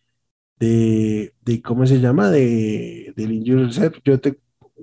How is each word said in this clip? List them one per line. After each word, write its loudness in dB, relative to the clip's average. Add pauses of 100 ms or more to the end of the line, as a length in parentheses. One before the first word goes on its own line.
(580)
de, 0
de, -4
¿cómo 0
se 4
llama? 2
De, -2
del -6
injury 0
reserve. -2
Yo 2
te, -4 (440)